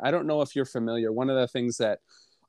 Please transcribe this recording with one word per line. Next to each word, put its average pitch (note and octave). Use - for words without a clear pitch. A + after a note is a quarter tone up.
I C#3
don't E3
know D3+
if C#3
you're C3+
familiar. A2+
One B2+
of C3
the B2
things A#2+
that, G#2+